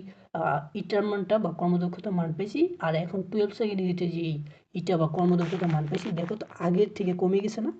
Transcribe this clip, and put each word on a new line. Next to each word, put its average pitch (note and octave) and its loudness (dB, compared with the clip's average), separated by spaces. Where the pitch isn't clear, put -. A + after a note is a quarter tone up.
আহ, D#3+ 0
ইটার G3+ 0
মানটা G#3 0
বা F#3 0
কর্মদক্ষতার F3 0
মান E3 0
পেয়েছি, C#4+ 0
আর D#3+ 0
এখন F3+ -2
টুয়েলভ G#3 0
সেকেন্ডের G3+ 0
ক্ষেত্রে F3 0
যেই D#3+ -2
ইটা F3+ 0
বা D#3+ 4
কর্মদক্ষতার F3 2
মান D#3 2
পেয়েছি, F#3+ -4
দেখো F3 -4
তো - -10
আগের F3+ 4
থেকে F3+ 0
কমে F#3 4
গেছে G#3+ -2
না? C#4 0